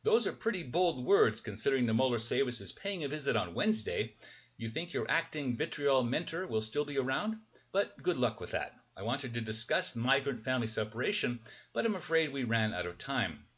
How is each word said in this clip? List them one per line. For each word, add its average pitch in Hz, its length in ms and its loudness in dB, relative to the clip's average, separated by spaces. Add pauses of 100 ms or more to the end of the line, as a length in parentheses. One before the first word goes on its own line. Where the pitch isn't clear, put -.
Those 214 240 4
are 156 40 -2
pretty 190 300 -2
bold 139 420 2
words 151 360 4
considering 127 440 0
the 117 80 4
Mueller 123 260 4
Savis 123 420 0
is 98 100 -6
paying 196 320 -4
a 143 60 -2
visit 135 260 -2
on 90 180 0
Wednesday. 113 640 0 (420)
You 113 120 -4
think 165 240 -6
your 120 180 -2
acting 147 460 0
vitriol 135 480 2
mentor 160 420 -2
will 110 160 0
still 147 220 0
be 143 120 -4
around? 147 420 0 (340)
But - 280 0
good 180 160 0
luck 123 240 0
with 90 120 -6
that. - 220 -4 (220)
I 95 60 -8
wanted 120 320 -2
to 120 60 -2
discuss 113 560 0
migrant 131 480 0
family 127 240 0
separation, 117 720 -2 (320)
but 226 120 -2
I'm 214 120 0
afraid 160 360 0
we 135 120 -2
ran 110 280 2
out 87 140 -2
of 87 100 -6
time. 101 440 -4 (160)